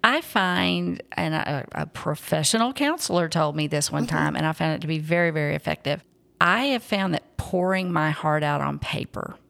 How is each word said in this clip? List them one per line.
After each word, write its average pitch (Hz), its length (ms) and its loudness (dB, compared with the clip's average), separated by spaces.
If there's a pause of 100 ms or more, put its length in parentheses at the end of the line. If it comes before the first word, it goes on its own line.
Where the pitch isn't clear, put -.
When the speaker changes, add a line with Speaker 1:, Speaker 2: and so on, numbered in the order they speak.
Speaker 1:
I 262 200 2
find, 180 880 0
and 160 220 -2
a, 147 400 -2
a - 120 -4
professional 160 840 -2
counselor 262 560 0
told 151 300 2
me 151 100 0
this 147 240 0
one 147 140 0
Speaker 2:
Mm-hmm. 151 100 -2
Speaker 1:
time, 151 220 2
and 156 80 0
I 160 80 2
found 160 220 0
it - 60 -6
to 160 60 -6
be 156 120 -2
very, 170 320 2
very 151 240 0
effective. 151 460 -4 (380)
I 208 280 4
have 254 160 0
found 190 300 0
that - 220 -6
pouring 185 560 0
my 156 200 2
heart 151 320 2
out 147 180 2
on 143 180 0
paper - 560 -6 (140)